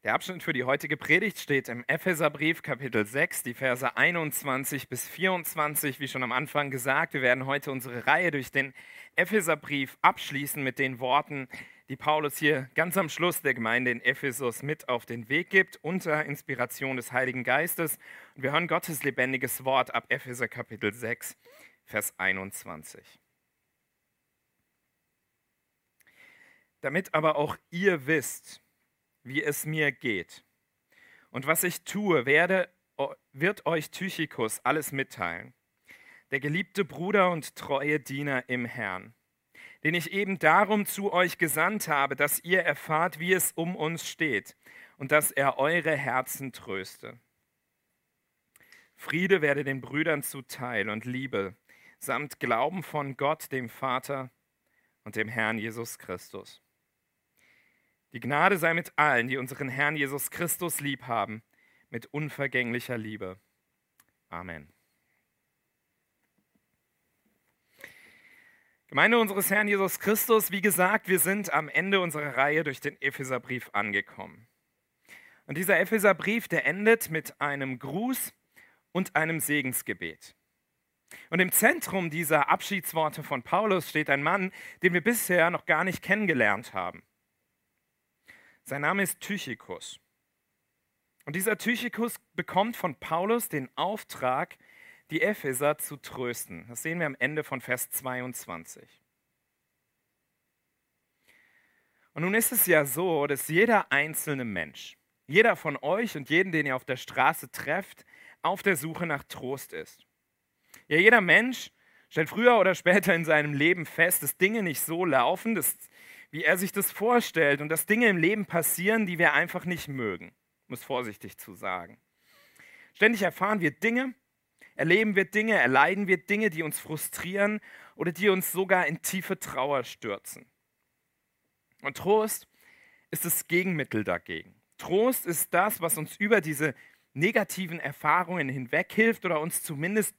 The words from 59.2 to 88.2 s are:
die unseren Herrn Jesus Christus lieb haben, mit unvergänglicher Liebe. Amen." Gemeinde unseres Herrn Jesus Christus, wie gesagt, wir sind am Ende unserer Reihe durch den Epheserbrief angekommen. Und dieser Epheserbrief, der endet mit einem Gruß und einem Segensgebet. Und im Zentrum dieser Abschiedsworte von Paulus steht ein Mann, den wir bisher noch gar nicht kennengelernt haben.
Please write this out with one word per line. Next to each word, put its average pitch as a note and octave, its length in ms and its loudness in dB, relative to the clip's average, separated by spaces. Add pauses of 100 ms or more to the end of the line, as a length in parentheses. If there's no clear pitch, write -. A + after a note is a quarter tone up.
die C3 100 -2
unseren C3 300 -6
Herrn D3 280 -2
Jesus C#3+ 340 -4
Christus F3 500 -4
lieb C#3+ 280 -6
haben, A2 340 -2 (480)
mit A#2 160 -10
unvergänglicher B2+ 920 -4
Liebe. G2+ 400 -10 (880)
Amen." E2+ 420 -12 (4000)
Gemeinde G3 280 4
unseres G3+ 320 0
Herrn G#3 180 2
Jesus G3 320 0
Christus, G#3+ 520 2
wie G3 100 -2
gesagt, F#3 460 2
wir F#3 100 2
sind F#3 340 0
am D3+ 160 2
Ende F#3 320 0
unserer D3 380 -4
Reihe D3 260 4
durch C#3 160 -6
den - 220 -8
Epheserbrief C3 720 -6
angekommen. G2+ 720 -4 (1000)
Und C#3+ 100 -6
dieser F3+ 220 4
Epheserbrief, G3+ 680 2
der D3 200 0
endet G#3 420 2
mit D#3+ 320 -6
einem C#3 380 -4
Gruß G#3 540 -4 (580)
und F#3 240 -2
einem D#3+ 240 0
Segensgebet. A#2+ 960 -4 (920)
Und E3 100 0
im F3+ 140 2
Zentrum G#3 560 2
dieser D3+ 400 2
Abschiedsworte D#3+ 720 0
von C3 180 -4
Paulus F#3+ 480 2
steht D3+ 200 -2
ein C#3 140 2
Mann, F#3 280 0 (320)
den F3 100 4
wir F3 80 2
bisher F3+ 480 2
noch E3+ 160 -4
gar E3 200 2
nicht F#3 180 -6
kennengelernt C#3+ 720 2
haben. F2+ 300 -6 (1600)